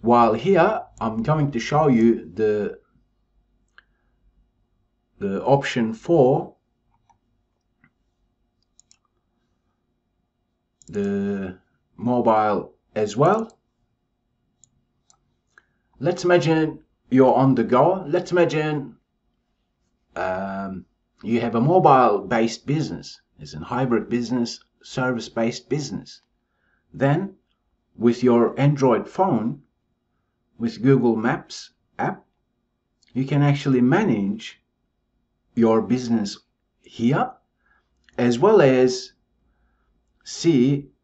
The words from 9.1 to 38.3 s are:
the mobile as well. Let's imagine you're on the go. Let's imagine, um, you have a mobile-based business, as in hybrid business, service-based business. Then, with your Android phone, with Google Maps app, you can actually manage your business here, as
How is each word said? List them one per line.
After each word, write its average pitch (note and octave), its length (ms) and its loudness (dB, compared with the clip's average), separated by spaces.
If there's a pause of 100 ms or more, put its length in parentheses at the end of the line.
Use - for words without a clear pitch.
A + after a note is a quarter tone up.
the G2+ 680 -6 (380)
mobile A2 760 0 (200)
as G#2+ 220 -4
well. G3+ 420 0 (2500)
Let's F3 240 -4
imagine D#3+ 560 0 (280)
you're B2+ 260 4
on C3 200 4
the A2+ 100 0
go. D3+ 420 2
Let's F3 240 -4
imagine, D3+ 680 -2 (1200)
um, F#2+ 680 -8 (380)
you A#2 180 -2
have A2+ 140 -4
a A#2 80 0
mobile-based A#2 1040 2
business, C3+ 540 -6 (200)
as - 140 -20
in D2+ 80 -14
hybrid A#2+ 460 -4
business, A#2+ 520 -4 (220)
service-based A#2+ 840 -6
business. C3 540 -10 (680)
Then, D#3+ 420 -2 (600)
with A#2 260 0
your A#2+ 360 2
Android C3+ 500 2
phone, C3+ 540 -2 (960)
with A2 240 -6
Google A#2+ 320 2
Maps - 560 -6 (300)
app, - 240 -6 (880)
you C3 120 -4
can C#3+ 180 0
actually C#3+ 380 2
manage A#2 800 -2 (920)
your A2+ 280 2
business A#2 560 -4 (440)
here, D3 480 -2 (840)
as A#2+ 240 0